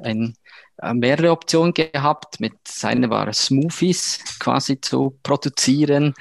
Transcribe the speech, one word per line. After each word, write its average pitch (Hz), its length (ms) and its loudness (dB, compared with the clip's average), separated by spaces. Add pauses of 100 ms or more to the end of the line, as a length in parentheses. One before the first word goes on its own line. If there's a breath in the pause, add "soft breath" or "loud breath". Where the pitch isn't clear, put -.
ein, 113 340 -4 (460 loud breath)
äh, 113 120 -4
mehrere 143 380 4
Optionen 165 420 2
gehabt. 151 680 -2
Mit, 113 140 -4 (100)
das - 220 -8
eine 120 240 2
war 107 240 0
Smoothies - 1080 -2
quasi 131 400 -2
zu 135 440 -2
produzieren. 143 960 2